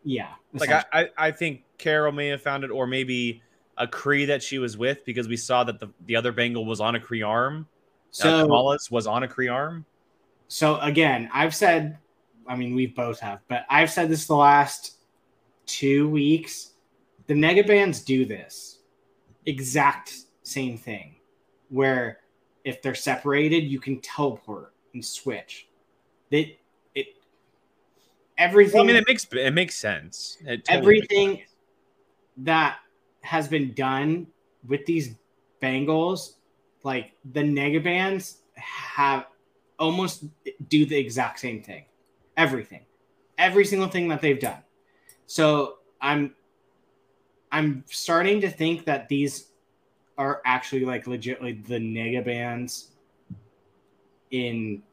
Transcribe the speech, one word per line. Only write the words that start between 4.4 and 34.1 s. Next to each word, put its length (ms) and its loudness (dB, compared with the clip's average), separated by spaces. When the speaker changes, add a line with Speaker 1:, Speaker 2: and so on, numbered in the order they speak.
Speaker 2:
she 160 -8
was 180 -6
with, 280 -2
because 240 -6
we 80 -4
saw 280 0
that 160 -6
the, 80 -14
the 100 0
other 160 0
Bangle 320 -2
was 160 -4
on 160 0
a 40 -4
Kree 260 -6
arm. 400 -2
Speaker 1:
So 180 0
Speaker 2:
Uh, 140 4
Kamala's 480 2
was 160 -2
on 160 -2
a 60 -6
Kree 240 -4
arm. 320 -6
Speaker 1:
So 320 2
again, 520 2
I've 220 0
said, 440 2
I 100 -8
mean, 180 -4
we 120 2
both 340 -6
have, 280 -10
but 220 -4
I've 200 6
said 200 0
this 160 -2
the 100 2
last 600 4
two 420 2
weeks. 640 0
The 60 2
Negabands 720 4
do 200 2
this 560 -12
exact 680 0
same 340 -6
thing, 400 -14
where 500 0
if 180 -8
they're 120 -4
separated, 680 0
you 160 -6
can 200 -6
teleport 720 -6
and 100 -12
switch. 640 -10
They, 280 -2
it, 120 -6
everything 360 8
Speaker 2:
Well, 100 8
I 20 6
mean, 100 8
it 100 6
makes, 260 2
it 200 0
makes 240 0
sense. 640 -6
It 240 -8
totally 360 6
makes 60 -8
Speaker 1:
everything 300 0
Speaker 2:
sense. 140 -20
Speaker 1:
that 400 0
has 260 -4
been 260 -2
done 520 -2